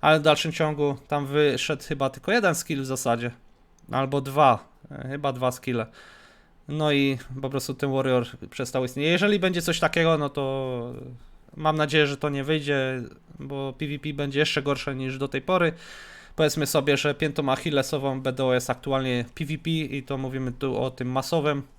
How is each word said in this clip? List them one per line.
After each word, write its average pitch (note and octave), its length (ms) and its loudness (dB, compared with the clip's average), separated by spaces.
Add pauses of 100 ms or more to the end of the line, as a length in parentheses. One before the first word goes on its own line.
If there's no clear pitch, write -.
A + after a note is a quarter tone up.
ale D#3 200 6
w - 20 -6
dalszym D#3 300 4
ciągu D3 440 0 (120)
tam C#3+ 180 -2
wyszedł C#3+ 560 2
chyba C3+ 280 -2
tylko - 220 -4
jeden F3 220 4
skill C#3+ 280 -4
w C3+ 40 -6
zasadzie. A#2+ 440 0 (600)
Albo C3+ 300 0
dwa, C3+ 440 4 (260)
e, C3+ 180 -10
chyba C#3 240 -4
dwa B2+ 180 0
skille. A#2+ 360 -2 (840)
No D3+ 240 0
i C#3 260 2 (240)
po C3+ 80 -4
prostu C3+ 240 -4
ten C#3 180 -2
Warrior C3 340 2 (240)
przestał B2+ 340 -2
istnieć. C3+ 220 -2
Jeżeli F#3+ 320 4
będzie F3+ 240 0
coś E3 180 0
takiego, E3 380 4
no D3 100 -2
to C3 680 -4 (640)
mam D#3 200 2
nadzieję, D3+ 300 4
że C#3+ 100 -2
to D3+ 120 -4
nie C#3 160 -4
wyjdzie, C#3 580 0 (360)
bo C#3 400 -8
P D3+ 80 -4
V C#3+ 120 -6
P D3+ 140 -6
będzie C#3+ 280 -2
jeszcze D3+ 220 2
gorsze C#3 320 -2
niż C3 240 -6
do C#3 100 -4
tej C3+ 140 -4
pory. F3 300 2 (640)
Powiedzmy D3+ 300 2
sobie, C#3 300 2
że C#3+ 180 0
piętą C#3+ 380 0
achillesową C3+ 680 0
B C3 120 -2
D C3 120 -2
O B2+ 100 4
jest B2+ 160 0
aktualnie C3 540 0 (100)
P D#3+ 100 -6
V D#3 140 -6
P - 120 -4
i D3 320 -2
to C3+ 160 -6
mówimy C3 340 -4
tu B2 300 -2
o C3 80 0
tym B2+ 180 -6
masowym. C#3+ 540 0 (160)